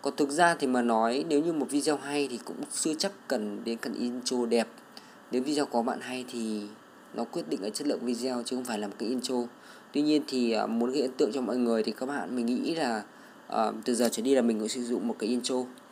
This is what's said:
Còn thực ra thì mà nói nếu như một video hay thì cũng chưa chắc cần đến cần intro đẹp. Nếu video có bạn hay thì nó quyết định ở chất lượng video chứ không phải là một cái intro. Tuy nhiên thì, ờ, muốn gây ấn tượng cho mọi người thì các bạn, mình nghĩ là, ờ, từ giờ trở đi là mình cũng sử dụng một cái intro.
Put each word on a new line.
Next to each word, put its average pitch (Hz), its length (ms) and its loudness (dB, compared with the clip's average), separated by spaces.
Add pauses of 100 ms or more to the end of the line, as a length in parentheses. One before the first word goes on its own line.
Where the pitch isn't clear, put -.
Còn 139 140 -2
thực 143 140 4
ra 170 260 6
thì 139 120 -2
mà 127 140 4
nói 117 460 4
nếu 147 140 4
như 170 120 0
một 135 160 0
video 143 280 2
hay 143 340 -2
thì 113 140 -6
cũng - 260 -8
chưa - 220 -2
chắc 196 180 -2 (160)
cần 107 360 -2
đến 113 140 -4
cần 117 160 -6
intro 123 520 0
đẹp. 113 220 4 (640)
Nếu 127 100 2
video 143 240 0
có 117 160 0
bạn 117 200 -2
hay 127 300 -6
thì 110 300 -4 (520)
nó 120 100 -4
quyết 165 260 -6
định 135 120 -4
ở 104 80 -4
chất 143 180 -4
lượng 131 140 2
video 120 440 -2
chứ 127 100 -4
không 127 100 -4
phải 113 140 -4
là 104 80 -4
một 95 120 -8
cái 110 100 -2
intro. 127 260 -2 (580)
Tuy 143 80 2
nhiên 151 260 4
thì, 120 240 2
ờ, 107 160 2
muốn 117 240 0
gây 143 100 0
ấn 120 100 0
tượng 123 220 2
cho 135 80 -2
mọi 123 160 -2
người 117 260 4
thì 110 80 -2
các 131 140 -6
bạn, 127 300 -4
mình 120 100 0
nghĩ 127 300 0
là, 120 280 0 (440)
ờ, 110 260 0 (120)
từ 123 100 2
giờ 117 160 4
trở 113 100 -4
đi 135 140 4
là 127 60 6
mình 113 180 2
cũng 107 100 -2
sử 123 140 -4
dụng 117 240 -2
một 110 120 -2
cái 110 100 0
intro. 123 260 0 (360)